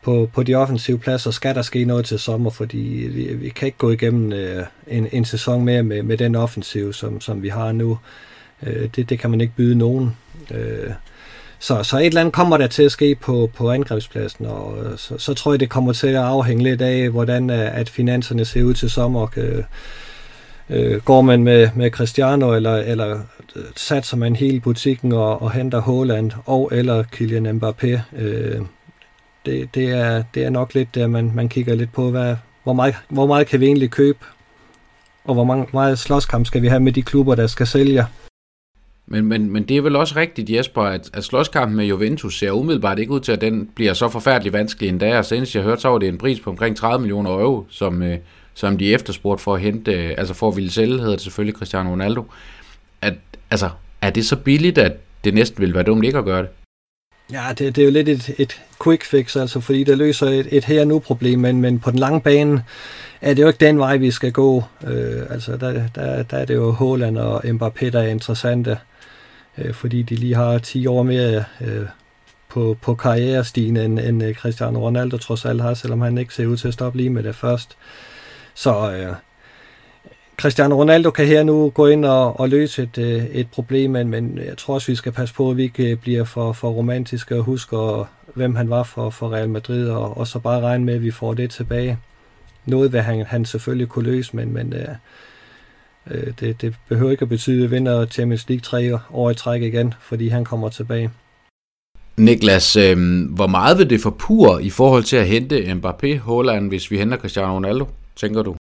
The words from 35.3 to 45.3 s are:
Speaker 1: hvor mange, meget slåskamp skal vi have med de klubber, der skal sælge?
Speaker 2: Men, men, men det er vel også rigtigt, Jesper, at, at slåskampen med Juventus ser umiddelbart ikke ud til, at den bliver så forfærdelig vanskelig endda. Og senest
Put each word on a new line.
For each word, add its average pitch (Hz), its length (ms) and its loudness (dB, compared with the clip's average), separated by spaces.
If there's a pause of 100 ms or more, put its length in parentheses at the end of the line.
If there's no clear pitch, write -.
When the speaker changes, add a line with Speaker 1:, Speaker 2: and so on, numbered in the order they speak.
Speaker 1:
hvor 120 100 2
mange, 127 300 0
meget 135 260 2
slåskamp 123 480 0
skal 127 140 0
vi 120 60 4
have 131 120 4
med 131 120 6
de 127 100 0
klubber, 135 340 2
der 113 120 2
skal 120 200 -2
sælge? 135 380 4 (1040)
Speaker 2:
Men, 107 140 0
men, 107 280 0
men 107 100 0
det 131 140 0
er 147 40 4
vel 143 140 2
også 147 200 0
rigtigt, 156 340 -4
Jesper, 113 320 0
at, 95 320 -2
at 101 100 -8
slåskampen 127 540 0
med 107 80 0
Juventus 104 540 -2
ser 98 120 0
umiddelbart 107 480 -2
ikke 113 120 -4
ud 139 80 -2
til, 123 120 -4
at 104 100 0
den 110 340 -2
bliver 104 180 0
så 117 160 0
forfærdelig 113 440 0
vanskelig 104 360 -2
endda. 101 280 0
Og 107 80 0
senest 123 300 -4